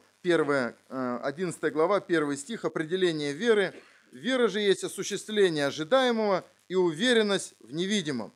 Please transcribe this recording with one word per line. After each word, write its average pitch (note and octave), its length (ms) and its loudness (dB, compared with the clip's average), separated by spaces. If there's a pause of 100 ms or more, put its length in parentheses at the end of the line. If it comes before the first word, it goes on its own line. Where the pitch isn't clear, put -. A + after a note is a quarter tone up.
(220)
первая, C#3+ 540 2 (140)
э, B2 340 -4
одиннадцатая D3+ 480 -4
глава, E3+ 300 2
первый D3+ 340 0
стих, F#3 300 -8
определение D#3+ 680 -2
веры. G3 420 2 (380)
«Вера A3+ 380 0
же G3 100 -4
есть G3 240 2
осуществление F3+ 840 0
ожидаемого G#3+ 760 2 (240)
и F3 80 -4
уверенность G3 840 2
в A2 100 -20
невидимом». D3+ 640 -2